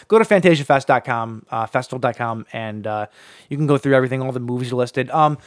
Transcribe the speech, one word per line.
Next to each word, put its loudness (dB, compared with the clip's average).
Go 6
to 4
fantasiafest 4
dot 2
com, -6
uh, -4
festival -4
dot -2
com, -6
and, -10
uh, -6
you -6
can -2
go 4
through 2
everything. 0
All -6
the -6
movies -4
are -4
listed. -4
Um, 2